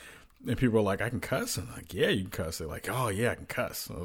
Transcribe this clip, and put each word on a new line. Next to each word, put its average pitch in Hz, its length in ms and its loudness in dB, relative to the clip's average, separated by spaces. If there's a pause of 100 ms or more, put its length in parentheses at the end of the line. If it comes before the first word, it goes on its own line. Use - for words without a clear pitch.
(480)
And 123 80 2
people 113 220 6
are 107 40 6
like, 98 200 4
"I 110 60 2
can 104 120 -2
cuss?" 202 380 0
I'm 117 140 -6
like, - 220 -12
"Yeah, 139 140 4
you 131 140 4
can 95 80 -6
cuss." 82 280 -4
They're 80 100 -6
like, - 220 -6
"Oh, 123 180 0
yeah, 104 240 2
I - 20 0
can - 120 -12
cuss." - 420 -4 (160)